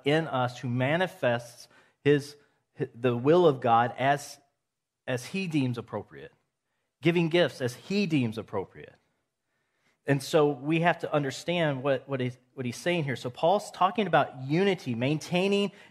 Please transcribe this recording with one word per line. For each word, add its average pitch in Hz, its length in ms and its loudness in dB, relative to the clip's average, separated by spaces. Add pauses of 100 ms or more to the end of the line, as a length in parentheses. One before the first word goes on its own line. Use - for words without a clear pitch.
in 151 240 2
us 123 320 -2
who 135 80 -8
manifests 127 1000 -2 (340)
his, 143 320 2 (580)
the 120 220 0
will 160 320 6
of 131 140 2
God 120 360 4
as, 143 400 -2 (680)
as 123 180 -4
he 190 220 -6
deems 131 300 0
appropriate, 85 560 -12 (680)
giving 170 280 2
gifts 165 320 2
as 123 120 -2
he 202 320 -2
deems 127 320 0
appropriate. 92 560 -8 (1120)
And 139 160 2
so 147 280 4
we 147 320 -2
have 165 180 2
to - 140 -6
understand 147 680 -2
what, 135 280 -2
what 135 100 -4
he's, 123 180 -4 (180)
what 131 100 -8
he's 117 100 -6
saying 175 300 -2
here. 139 100 -4
So 127 140 -8
Paul's 185 420 0
talking 196 340 0
about 139 380 0
unity, 160 520 0
maintaining 180 760 0 (200)